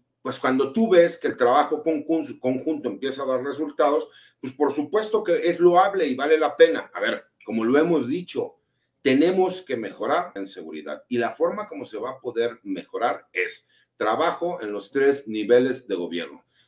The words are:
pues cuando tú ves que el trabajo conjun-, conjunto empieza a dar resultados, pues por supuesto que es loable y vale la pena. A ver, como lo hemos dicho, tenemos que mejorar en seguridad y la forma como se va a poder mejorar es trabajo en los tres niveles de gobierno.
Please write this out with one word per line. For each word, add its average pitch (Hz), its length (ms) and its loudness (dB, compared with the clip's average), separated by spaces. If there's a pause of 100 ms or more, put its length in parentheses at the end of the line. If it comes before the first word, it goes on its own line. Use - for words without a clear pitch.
(220)
pues - 180 -8
cuando 131 320 0
tú 226 180 0
ves 170 280 6
que - 100 -6
el - 80 -2
trabajo 147 480 2
conjun-, 160 560 -2
conjunto 131 480 -2
empieza 131 360 -6
a - 20 -6
dar 127 180 -2
resultados, 147 680 0 (300)
pues 131 140 -12
por 143 180 0
supuesto 202 520 -2
que 165 260 0
es 170 100 -2
loable 175 480 6
y 127 80 -2
vale 151 240 2
la 151 160 0
pena. 165 380 4
A 92 80 -8
ver, 110 240 -4 (200)
como 110 200 -2
lo 127 120 2
hemos 160 300 2
dicho, 143 480 -8 (460)
tenemos 180 640 2
que 131 120 -6
mejorar 110 600 -4
en 98 120 -10
seguridad 78 600 -14
y 120 80 -2
la 117 140 -2
forma 196 360 -4
como 143 180 -14
se 107 120 -14
va 120 140 -8
a 131 80 -18
poder 117 440 -4
mejorar 98 680 -6
es - 340 -6 (300)
trabajo 170 640 -2
en 104 100 -8
los 101 180 -10
tres 139 380 2
niveles 120 600 2
de 101 80 -2
gobierno. 82 500 -8 (220)